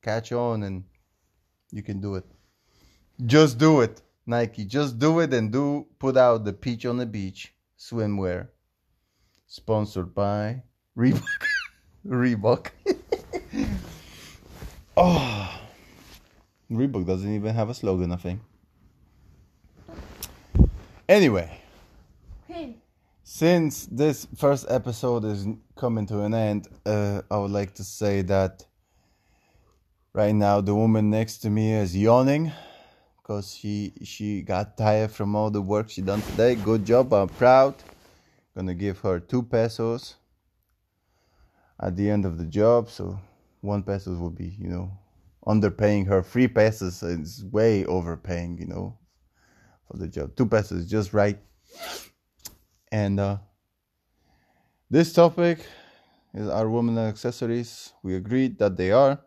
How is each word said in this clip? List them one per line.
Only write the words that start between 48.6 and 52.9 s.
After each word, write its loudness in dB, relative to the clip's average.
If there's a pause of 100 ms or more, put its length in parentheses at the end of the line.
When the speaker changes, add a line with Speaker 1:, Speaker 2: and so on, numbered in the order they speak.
Speaker 1:
know, -10 (880)
for -16
the -10
job. -10
Two 0
pesos 0
is -10
just -2
right. 2 (1500)